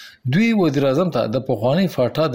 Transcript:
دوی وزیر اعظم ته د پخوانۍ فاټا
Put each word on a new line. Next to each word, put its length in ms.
دوی 160
وزیر 300
اعظم 260
ته 200
د 120
پخوانۍ 480
فاټا 360